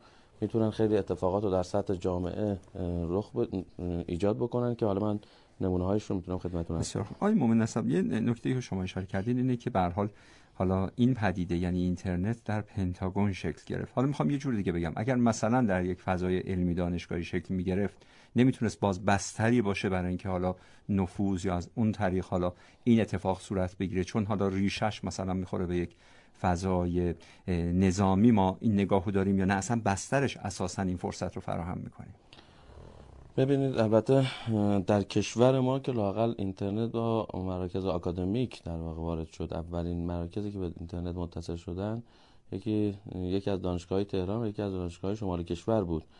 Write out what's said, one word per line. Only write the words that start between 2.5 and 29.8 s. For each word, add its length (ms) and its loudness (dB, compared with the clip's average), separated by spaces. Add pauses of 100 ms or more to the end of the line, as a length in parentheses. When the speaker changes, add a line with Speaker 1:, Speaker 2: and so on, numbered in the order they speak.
Speaker 1:
رخ 280 -2
ب-، 280 -2 (420)
ایجاد 300 0
بکنن 380 -2
که 120 0
حالا 140 2
من 200 0 (400)
نمونه‌هایش 440 0
رو 120 -2
می‌تونم 220 -4
خدمتتون 380 -4
عرض 100 -2
Speaker 2:
بسیار 180 -4
خوب. 120 -10
آقای 180 2
مومن 240 4
نسب، 300 0
یه 140 2
نکته‌ای 520 0
که 60 0
شما 220 -4
اشاره 240 -4
کردین 300 -2
اینه 200 2
که 140 -8
به 100 2
هر 100 2
حال 180 0 (460)
حالا 420 2
این 180 4
پدیده، 420 0
یعنی 260 0
اینترنت، 640 -2
در 160 -2
پنتاگون 720 -2
شکل 340 -6
گرفت. 280 -6
حالا 140 2
می‌خوام 220 0
یه 80 0
جور 160 -2
دیگه 180 0
بگم، 240 -2
اگر 180 0
مثلاً 540 4
در 160 2
یک 160 -2
فضای 380 0
علمی 360 0
دانشگاهی 500 -2
شکل 300 -4
می‌گرفت، 520 -2 (300)
نمی‌تونست 440 2
باز 240 0
بستری 580 2
باشه 260 -2
برای 200 0
اینکه 200 -4
حالا 260 0 (340)
نفوذ 560 0
یا 100 0
از 200 -4
اون 180 2
طریق 320 0
حالا 280 0 (320)
این 160 6
اتفاق 400 0
صورت 380 -4
بگیره، 260 0
چون 200 -2
حالا 240 0
ریشش 560 -2
مثلاً 300 -4
می‌خوره 320 -4
به 100 -2
یک 200 -4 (440)
فضای، 680 2
اه، 480 -6
نظامی. 720 4
ما 300 4
این 140 2
نگاه 300 4
رو 80 -2
داریم 260 4
یا 60 2
نه 100 4
اصلاً 300 0